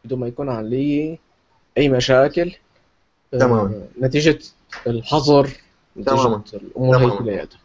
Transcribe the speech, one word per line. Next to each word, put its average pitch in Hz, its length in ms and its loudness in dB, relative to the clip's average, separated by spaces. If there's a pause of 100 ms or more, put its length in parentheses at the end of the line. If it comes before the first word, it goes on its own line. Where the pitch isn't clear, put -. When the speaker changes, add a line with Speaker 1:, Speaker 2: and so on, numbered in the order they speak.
Speaker 1:
بدون 127 140 -6
ما 120 80 -6
يكون 139 220 -8
عليه 143 680 -4 (600)
أي 143 120 2
مشاكل، 135 600 2 (840)
آه، 131 40 -4
Speaker 2:
تماما. 107 500 0 (140)
Speaker 1:
نتيجة 147 380 2 (480)
الحظر، 139 640 2 (480)
نتيجة 135 180 -2
Speaker 2:
تماما. 117 260 0 (120)
Speaker 1:
الأمور 127 420 0
هاي 127 100 6
Speaker 2:
تماما. 123 140 0
Speaker 1:
كلياتها. 98 460 -6